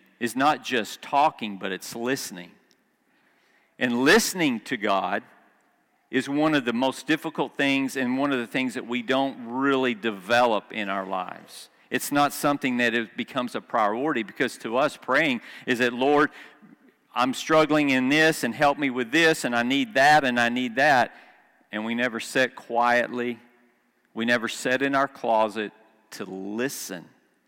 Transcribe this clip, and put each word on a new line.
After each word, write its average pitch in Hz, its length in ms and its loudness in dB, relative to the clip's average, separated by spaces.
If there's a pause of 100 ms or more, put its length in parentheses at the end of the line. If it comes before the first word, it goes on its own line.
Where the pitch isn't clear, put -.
(180)
is 117 160 -4
not 135 300 0
just 117 360 -4
talking, 139 560 0
but 98 140 -6
it's - 240 -8
listening. 117 560 -6 (1300)
And 123 260 0
listening 165 580 4
to - 140 -6
God 98 460 0 (880)
is 131 180 -2
one 151 260 0
of 135 100 0
the 117 80 -2
most 127 340 -2
difficult 151 500 -4
things 135 400 0
and 127 220 -2
one 139 140 0
of 127 80 -2
the 117 60 -6
things 127 280 -4
that 113 120 -8
we 120 160 -6
don't 131 340 -2 (100)
really 131 480 0
develop 107 800 0
in 104 160 -6
our 98 180 -4
lives. - 600 -10 (220)
It's - 200 -4
not 143 220 2
something 139 460 -2
that 120 140 2
it 117 240 -2
becomes 123 380 -6
a 113 60 -4
priority, 117 640 0
because 117 360 -4
to 117 180 -4
us, 139 200 0
praying 135 440 0 (240)
is 127 140 0
that, 120 140 2
Lord, 143 380 4 (880)
"I'm 127 160 2
struggling 151 560 4
in 127 180 2
this, 156 360 4
and 113 100 -2
help 143 240 2
me 143 120 -2
with 120 200 -4
this, 160 340 4
and 123 100 -2
I 120 100 2
need 127 300 0
that, 147 300 6
and 123 140 0
I 120 100 4
need 120 280 -4
that." 135 380 4 (580)
And 107 120 -6
we 117 100 -4
never 117 260 -2
sit 127 340 0
quietly. 120 840 0 (760)
We 113 100 -4
never 117 240 0
sit 127 340 -2
in 139 120 -2
our 139 140 2
closet 110 640 -2 (400)
to 107 120 -10
listen 95 800 -8 (440)